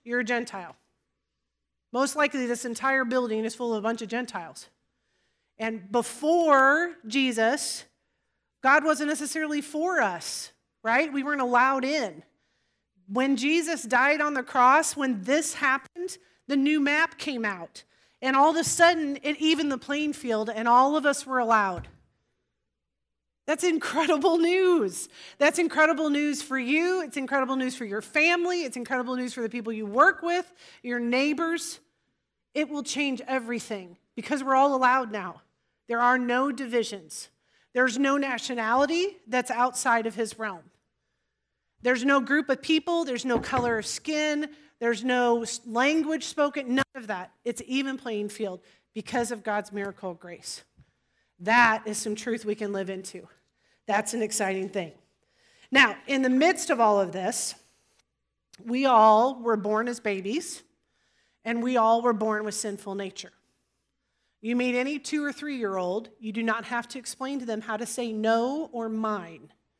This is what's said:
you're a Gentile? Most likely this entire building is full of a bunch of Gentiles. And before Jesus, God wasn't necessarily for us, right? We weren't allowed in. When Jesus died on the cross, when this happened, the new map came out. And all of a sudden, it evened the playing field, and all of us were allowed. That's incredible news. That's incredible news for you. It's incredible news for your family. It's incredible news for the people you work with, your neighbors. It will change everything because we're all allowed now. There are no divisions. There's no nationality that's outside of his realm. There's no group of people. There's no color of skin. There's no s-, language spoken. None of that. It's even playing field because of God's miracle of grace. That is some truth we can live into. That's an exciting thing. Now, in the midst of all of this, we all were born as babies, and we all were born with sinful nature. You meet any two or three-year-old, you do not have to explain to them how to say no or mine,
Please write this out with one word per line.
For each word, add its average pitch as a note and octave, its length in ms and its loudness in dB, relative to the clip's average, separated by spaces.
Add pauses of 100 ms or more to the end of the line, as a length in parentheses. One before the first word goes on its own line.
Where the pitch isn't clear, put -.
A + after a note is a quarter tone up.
you're A#3+ 160 -2
a A#3+ 40 -2
Gentile? G#3 520 -6 (1160)
Most C4+ 240 0
likely C#4+ 300 0
this A#3+ 180 -4
entire C4 400 0
building A#3 400 0
is A3 100 -6
full A#3 200 -4
of A3 40 -2
a G3+ 40 -6
bunch A3+ 200 -2
of G#3+ 60 -8
Gentiles. F#3+ 600 -8 (880)
And A3 320 -6
before D4+ 1040 4 (120)
Jesus, A#3+ 800 0 (760)
God C#4+ 220 6
wasn't D4+ 240 0
necessarily D4 520 -4
for D#4+ 400 -2
us, - 520 -4 (300)
right? C4 300 2
We C#4 100 -2
weren't C#4+ 180 -2
allowed B3+ 440 2
in. A#3 380 -4 (920)
When C4 240 2
Jesus D#4 460 0
died C4 380 2
on D4 140 0
the C4 80 -2
cross, C4+ 540 4
when C4 260 -2
this C#4+ 320 0
happened, C#4+ 640 -4 (280)
the C#4 100 0
new D4 220 4
map D4+ 400 0
came B3 260 -4
out. F#3 380 -6 (400)
And C4 140 2
all D4 140 8
of D#4+ 60 2
a E4 80 2
sudden, D#4+ 580 4
it D4 160 -2
evened D#4 340 2
the B3+ 60 -4
playing D4 340 -4
field, A3 360 -2
and A3+ 200 -2
all C4 260 6
of D4+ 120 0
us C#4+ 200 0
were C4 120 -2
allowed. G#3 500 0 (1600)
That's D#4+ 180 -2
incredible D#4+ 720 2
news. E4+ 680 2 (300)
That's D#4 200 4
incredible D#4 500 2
news D4 320 -2
for - 160 -6
you. D#4+ 460 0
It's C#4 140 -10
incredible C4 400 -2
news B3+ 180 -4
for B3 100 -10
your G3+ 180 -6
family. F4 600 0
It's B3+ 140 -8
incredible B3+ 400 -4
news B3 180 -6
for B3+ 60 -8
the A3+ 80 -4
people A3+ 240 -6
you G#3+ 140 -6
work C#4 360 4
with, F4 300 -2 (320)
your A#3+ 160 -4
neighbors. D4 800 -2 (760)
It D4 140 -2
will C#4+ 160 -6
change C4+ 420 -2
everything A3+ 720 -6 (180)
because C4+ 300 -4
we're C4+ 100 2
all C4+ 220 6
allowed B3+ 340 2
now. F#3 320 -8 (460)
There A#3 120 0
are B3 180 6
no B3 340 0
divisions. A3+ 760 -6 (440)
There's B3 260 2
no C#4 200 2
nationality C4+ 960 0 (100)
that's B3 240 -2
outside A#3+ 560 0
of G#3+ 80 -8
his G#3+ 240 -6
realm. G3 240 -8 (1200)
There's B3 220 0
no C#4 160 4
group C#4 300 0
of C4 100 -2
people. E4 440 0
There's C4 200 -6
no B3+ 140 2
color A#3+ 400 -2
of G#3+ 80 -6
skin. D4+ 640 -4 (300)
There's A#3 220 -2
no B3 400 2
s-, - 240 -8
language D4 580 0
spoken. C#4+ 500 -2
None C4+ 100 2 (100)
of A#3+ 120 -14
that. F#3 260 -8 (120)
It's A#3 220 -4
even C4+ 300 -4
playing G#3 320 -6
field F#3+ 320 -8 (340)
because A#3 360 -4
of A3 120 -8
God's G#3 300 -4
miracle G3 380 -8
of E3+ 100 -12
grace. - 420 -14 (800)
That A3 460 4
is G#3+ 100 -6
some G#3+ 180 -4
truth A3+ 300 -6
we G#3 100 -4
can G#3 180 -6
live G3 180 -6
into. F#3+ 360 -12 (600)
That's G#3+ 260 0
an A#3 80 -2
exciting G3 480 -2
thing. E3+ 240 -6 (760)
Now, B3+ 260 6 (100)
in C4+ 140 0
the C4 80 2
midst D4+ 400 4
of B3+ 120 2
all G#3 200 6
of F3+ 120 -2
this, F#3+ 420 -4 (1120)
we B3 200 -2
all A#3+ 560 6
were A3+ 160 0
born G#3+ 320 -2
as A#3+ 120 -6
babies, G3+ 600 -6 (840)
and A#3 180 -4
we B3 160 0
all A3+ 240 4
were A#3+ 100 4
born G#3+ 320 -2
with G#3 100 -6
sinful G3+ 400 -8
nature. F#3+ 380 -10 (1120)
You A3+ 120 -2
meet B3 220 0
any C#4 220 -2
two D4 260 -4
or C#4+ 80 -4
three-year-old, G#3+ 800 -4 (100)
you A3 120 -8
do A3+ 100 -4
not A3+ 240 -2
have A#3 220 -4
to C4+ 100 -12
explain C4 420 -8
to B3 60 -10
them A3 160 -4
how A3 160 -6
to A3+ 80 -8
say A#3 260 -6
no A#3 580 0
or A3+ 180 -6
mine, G3 640 -6 (300)